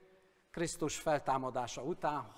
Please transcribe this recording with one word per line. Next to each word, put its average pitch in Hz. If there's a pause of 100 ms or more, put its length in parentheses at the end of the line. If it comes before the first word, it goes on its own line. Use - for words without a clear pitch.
(500)
Krisztus 165
feltámadása 131
után 143